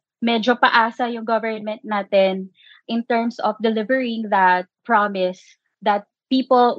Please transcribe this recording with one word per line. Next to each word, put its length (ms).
medyo 320
paasa 560
yung 140
government 580
natin 640
in 220
terms 320
of 180
delivering 720
that 380
promise 580
that 240
people 480